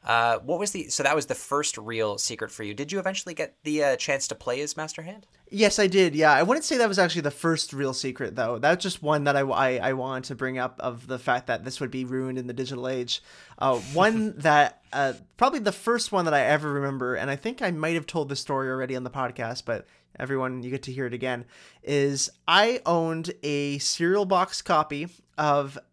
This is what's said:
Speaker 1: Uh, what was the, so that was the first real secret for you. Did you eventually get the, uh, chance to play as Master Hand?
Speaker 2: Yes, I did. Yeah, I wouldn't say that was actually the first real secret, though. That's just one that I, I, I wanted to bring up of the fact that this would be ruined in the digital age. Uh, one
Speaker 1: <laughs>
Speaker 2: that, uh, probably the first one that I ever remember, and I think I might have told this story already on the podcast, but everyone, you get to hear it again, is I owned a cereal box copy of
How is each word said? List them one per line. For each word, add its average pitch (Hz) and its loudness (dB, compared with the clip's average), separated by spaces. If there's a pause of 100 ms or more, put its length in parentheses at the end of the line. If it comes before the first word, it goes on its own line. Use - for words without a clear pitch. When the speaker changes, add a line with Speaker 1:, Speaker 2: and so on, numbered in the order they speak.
Speaker 1:
Uh, 117 4
what 165 -4
was 202 -4
the, - -8
so - -4
that 143 4
was 147 0
the - -4
first - -2
real 110 -2
secret 110 -6
for - -14
you. 104 -8
Did 143 -8
you 196 -2
eventually 185 -6
get 156 -6
the, 151 0
uh, 135 4
chance 139 -2
to 151 -6
play 127 -4
as 147 -6
Master 156 -8
Hand? 196 -16 (240)
Speaker 2:
Yes, 202 2
I 202 6
did. 180 6
Yeah, 156 8
I 143 8
wouldn't 220 2
say - 0
that 233 6
was 196 0
actually 185 2
the 143 0
first - -2
real 135 -2
secret, 127 -6
though. 117 -2
That's 165 2
just 185 -6
one 151 2
that 143 4
I, 139 4
I, 131 2
I 131 0
wanted 131 -4
to 135 -8
bring 131 -4
up 127 -6
of 123 -6
the 127 -4
fact 123 -2
that 117 -2
this 131 -10
would 131 -6
be 131 -6
ruined 127 -4
in 123 -6
the 123 -8
digital 127 -6
age. 123 -4 (340)
Uh, 131 2 (140)
one 214 2
Speaker 1:
<laughs> - -14
Speaker 2:
that, 147 4 (120)
uh, 135 0 (220)
probably 269 2
the 202 0
first 226 -2
one 185 2
that 156 2
I 139 6
ever 147 2
remember, 135 -2
and 113 -2
I 139 -2
think 240 -8
I 190 0
might 160 -2
have 160 -4
told 147 -4
this 139 -4
story 135 -2
already 131 -4
on 127 -6
the 127 -8
podcast, 123 -6
but 113 -4 (320)
everyone, 127 -4
you 127 -8
get 131 -6
to 131 -10
hear 131 -4
it 120 -6
again, 123 -4 (400)
is 139 0 (180)
I 220 4
owned 165 0 (120)
a 143 -2
cereal 185 2
box 185 0
copy 151 0 (300)
of 143 2 (160)